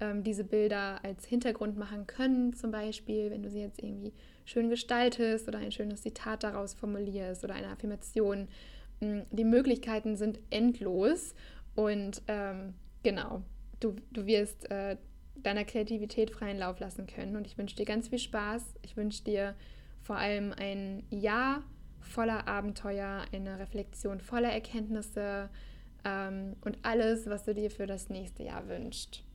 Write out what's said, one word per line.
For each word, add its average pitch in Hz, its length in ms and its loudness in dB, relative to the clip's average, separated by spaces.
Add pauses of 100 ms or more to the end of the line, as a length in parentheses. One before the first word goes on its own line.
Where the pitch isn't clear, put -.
ähm, 208 220 0
diese 208 220 0
Bilder 202 600 2
als 196 200 -8
Hintergrund 226 520 2
machen 208 300 -6
können, 254 460 4
zum 226 180 -2
Beispiel, 214 600 0
wenn 208 120 -4
du 202 80 -6
sie 208 100 -4
jetzt 202 220 -8
irgendwie 208 300 -6 (320)
schön 233 240 4
gestaltest 240 800 4
oder 214 100 -2
ein 208 140 -4
schönes 208 300 -4
Zitat 220 420 -4
daraus 202 300 -2
formulierst 196 680 -2
oder 196 100 -4
eine 202 140 -6
Affirmation. 202 800 2 (520)
Mm, 208 200 0 (100)
die 220 140 4
Möglichkeiten 226 720 6
sind 214 220 0 (120)
endlos 214 840 4 (400)
und, 208 540 2
ähm, 196 460 -4 (280)
genau, 196 400 2 (380)
du, 208 160 2 (160)
du 208 140 -4
wirst, 208 440 4
äh, 196 260 -2 (400)
deiner 208 280 2
Kreativität 214 680 2
freien 202 280 -4
Lauf 180 220 -2
lassen 190 260 -6
können. 196 300 -6
Und 208 100 -4
ich - 100 -14
wünsche 202 200 -4
dir 208 80 0
ganz 220 240 0
viel 247 100 0
Spaß. 220 640 -4
Ich - 140 -14
wünsche 208 260 -2
dir 202 320 2 (460)
vor 208 160 -4
allem 202 360 2
ein 196 580 -4
Jahr 240 520 2 (380)
voller 226 480 0
Abenteuer, 202 840 -2
eine 190 260 -4
Reflexion 196 640 -4
voller 240 300 2
Erkenntnisse, 208 1000 -2 (540)
ähm, 190 580 -4
und - 200 -2
alles, 226 440 4
was 208 180 -4
du 208 100 2
dir 208 160 0
für 196 160 -4
das 196 220 -4
nächste 190 340 -8
Jahr - 260 -8
wünschst. - 540 -8 (120)